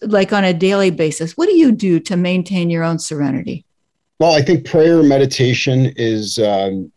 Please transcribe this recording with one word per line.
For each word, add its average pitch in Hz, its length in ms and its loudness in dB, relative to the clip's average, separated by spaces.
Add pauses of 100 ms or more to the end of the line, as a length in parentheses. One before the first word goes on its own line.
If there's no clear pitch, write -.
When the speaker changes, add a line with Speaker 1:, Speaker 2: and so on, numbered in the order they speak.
Speaker 1:
like 208 320 0
on 202 100 2
a 185 100 2
daily 190 380 0
basis? 160 460 -4
What 330 100 0
do 403 80 2
you 320 160 4
do 185 300 0
to 180 160 -4
maintain 180 520 -2
your 165 140 -2
own 165 160 -2
serenity? 143 640 -6 (560)
Speaker 2:
Well, 165 140 4
I 151 80 2
think 147 240 0
prayer 165 340 4
and 151 80 4
meditation 131 880 0
is, 110 420 -4
um, 98 580 -2